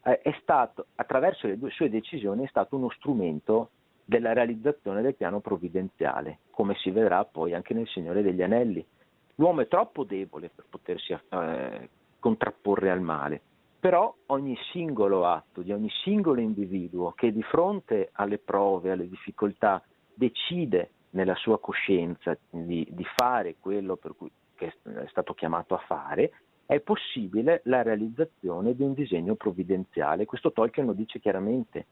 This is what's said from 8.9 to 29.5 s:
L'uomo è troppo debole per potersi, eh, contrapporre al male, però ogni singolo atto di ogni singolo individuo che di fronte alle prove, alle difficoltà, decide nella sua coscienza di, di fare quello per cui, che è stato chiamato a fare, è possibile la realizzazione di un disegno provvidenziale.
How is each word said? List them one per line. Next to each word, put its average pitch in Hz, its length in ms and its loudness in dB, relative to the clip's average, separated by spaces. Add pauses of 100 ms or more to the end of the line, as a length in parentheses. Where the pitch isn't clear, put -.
L'uomo 160 260 4
è 117 60 0
troppo 175 360 0
debole 92 500 -8
per - 160 -20
potersi, - 440 -8
eh, 76 760 -6 (300)
contrapporre 101 720 2
al 90 100 2
male, 76 400 -2 (380)
però 180 340 4 (140)
ogni 135 300 -2 (140)
singolo 107 540 2
atto 87 360 0
di 90 100 -6
ogni 104 180 -2 (140)
singolo 185 380 2
individuo 92 680 -2
che 117 200 2
di 107 120 -2
fronte 165 680 0
alle 101 260 0
prove, 98 520 2
alle 92 160 -4
difficoltà, 98 720 -2 (320)
decide 123 800 0 (200)
nella 92 240 0
sua 110 240 2
coscienza 87 760 -2 (120)
di, 85 400 -4
di 87 160 -10 (100)
fare 120 440 2
quello 95 360 -2
per 78 200 -16
cui, - 140 -14 (260)
che - 180 -8 (100)
è 58 240 -10
stato - 260 -4
chiamato - 400 -2
a 92 140 -2
fare, 143 440 0 (340)
è 143 140 2
possibile 120 840 0
la 123 180 2
realizzazione 113 920 -2
di 131 80 0
un 139 100 0
disegno 104 420 -2
provvidenziale. 92 920 -2